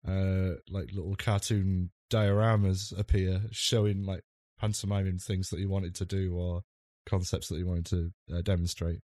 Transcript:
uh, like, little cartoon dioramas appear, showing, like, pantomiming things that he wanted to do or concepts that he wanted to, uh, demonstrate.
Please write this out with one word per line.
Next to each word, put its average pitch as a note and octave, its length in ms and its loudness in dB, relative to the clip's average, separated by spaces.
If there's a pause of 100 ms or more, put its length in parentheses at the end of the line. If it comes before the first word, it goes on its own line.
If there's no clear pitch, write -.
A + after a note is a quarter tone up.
uh, F#2+ 440 2 (180)
like, F2 240 -6
little F#2+ 240 -4
cartoon F#2+ 720 2 (220)
dioramas G2+ 840 4
appear, F#2+ 440 2 (100)
showing, G#2 540 2
like, F#2+ 160 -4 (380)
pantomiming G2 580 0
things F#2 320 -4
that E2+ 100 -6
he G2 60 -2
wanted F#2+ 300 -2
to F#2+ 100 -4
do F#2+ 300 -2
or F2 260 -2 (460)
concepts F2+ 400 -2
that D#2 100 -4
he F2+ 60 -2
wanted F2 240 0
to, F2 240 0 (240)
uh, F2 80 -2
demonstrate. F2 560 0 (120)